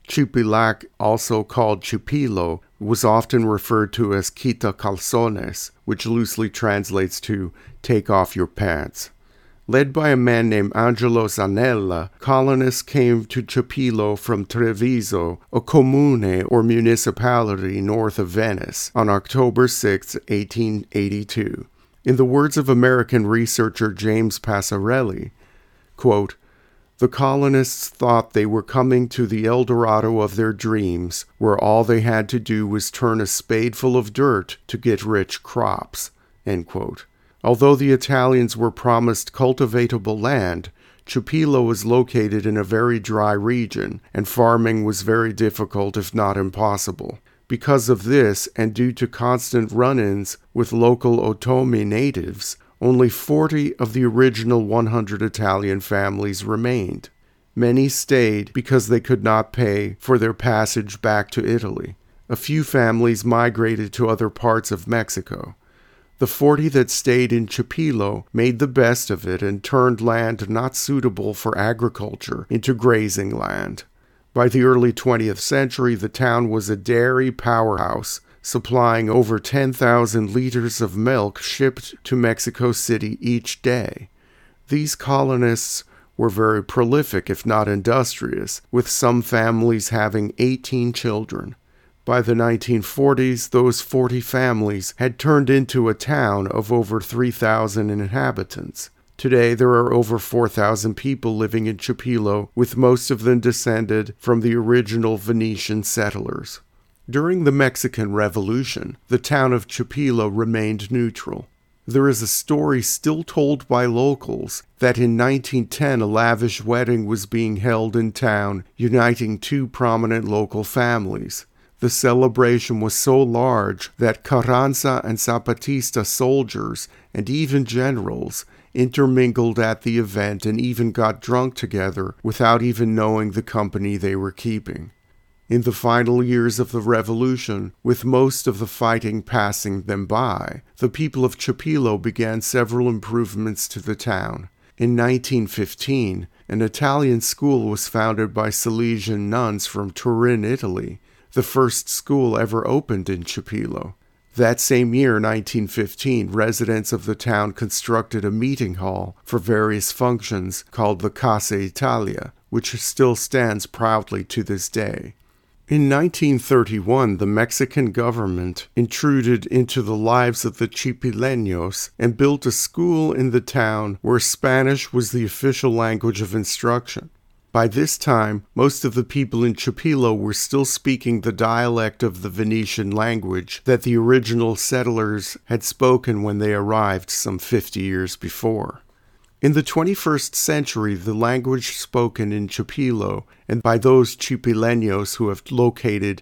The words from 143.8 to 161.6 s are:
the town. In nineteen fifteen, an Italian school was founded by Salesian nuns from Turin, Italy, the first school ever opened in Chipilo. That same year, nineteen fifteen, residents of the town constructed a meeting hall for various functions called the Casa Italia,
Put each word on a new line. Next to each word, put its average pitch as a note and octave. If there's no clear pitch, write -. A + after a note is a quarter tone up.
the G#2+
town. F#2
In A#2+
nineteen B2
fifteen, G2
an G#2+
Italian C3+
school C3+
was G#2
founded A2
by G#2+
Salesian A2
nuns A2
from G2+
Turin, A#2
Italy, G#2+
the B2+
first -
school B2+
ever A2+
opened A2+
in F2
Chipilo. -
That A#2
same B2
year, B2+
nineteen G#2+
fifteen, G#2+
residents A2
of G2
the G#2
town G#2+
constructed A2+
a G2+
meeting A2
hall F#2
for A#2+
various G#2+
functions G#2+
called G#2
the G#2
Casa G#2+
Italia, G#2